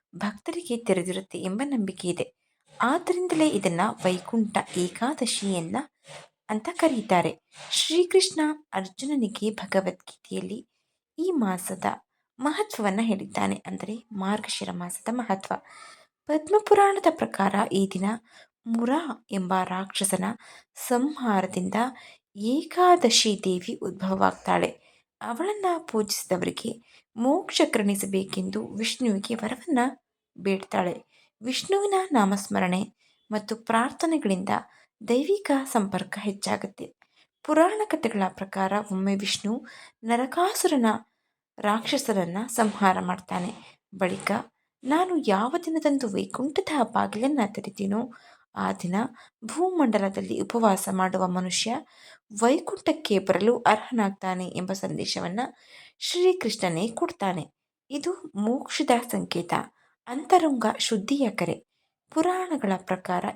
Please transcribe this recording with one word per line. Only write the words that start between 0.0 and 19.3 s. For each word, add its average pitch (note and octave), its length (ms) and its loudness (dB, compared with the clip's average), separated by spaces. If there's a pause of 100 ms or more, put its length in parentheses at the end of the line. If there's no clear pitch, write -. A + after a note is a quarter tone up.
ಭಕ್ತರಿಗೆ A#3 600 -6
ತೆರೆದಿರುತ್ತೆ F#3 600 -2
ಎಂಬ F#3+ 260 -4
ನಂಬಿಕೆ G3+ 440 -4
ಇದೆ. - 260 -4 (480)
ಆದ್ದರಿಂದಲೇ F4 640 2
ಇದನ್ನ F#3+ 320 0 (240)
ವೈಕುಂಠ G3+ 520 0 (200)
ಏಕಾದಶಿ G3 760 -2
ಎನ್ನ, F3 240 -4 (720)
ಅಂತ G#3+ 240 -4
ಕರೀತಾರೆ. G#3 680 2 (300)
ಶ್ರೀಕೃಷ್ಣ F4+ 720 2 (320)
ಅರ್ಜುನನಿಗೆ A3 800 -2
ಭಗವದ್ಗೀತೆಯಲ್ಲಿ F#3+ 1200 -6 (500)
ಈ F4 120 0
ಮಾಸದ F#3+ 540 -2 (560)
ಮಹತ್ವವನ್ನ B3 600 0
ಹೇಳಿದ್ದಾನೆ, G3+ 640 -2
ಅಂದರೆ G3 460 -10
ಮಾರ್ಗಶಿರ G3+ 600 -4
ಮಾಸದ F3 400 -10
ಮಹತ್ವ. G3 420 -2 (720)
ಪದ್ಮಪುರಾಣದ G4 840 4
ಪ್ರಕಾರ G#3 440 0 (180)
ಈ G3 220 4
ದಿನ F#3 100 -2 (600)
ಮುರ A#3 240 0 (400)